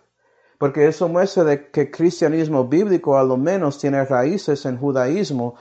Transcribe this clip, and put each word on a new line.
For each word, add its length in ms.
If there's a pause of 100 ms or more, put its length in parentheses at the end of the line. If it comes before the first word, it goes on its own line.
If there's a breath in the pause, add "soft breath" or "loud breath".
(580)
porque 280
eso 220
muestra 360
de 260
que 120
el 80
cristianismo 760
bíblico 480
a 80
lo 140
menos 400
tiene 260
raíces 600
en 120
judaísmo 840